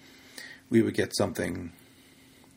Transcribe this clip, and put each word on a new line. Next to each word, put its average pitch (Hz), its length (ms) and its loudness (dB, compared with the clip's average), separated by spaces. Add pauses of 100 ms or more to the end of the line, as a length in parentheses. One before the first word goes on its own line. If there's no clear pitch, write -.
(720)
we 113 120 6
would 101 120 2
get - 220 -2
something 90 560 -2 (840)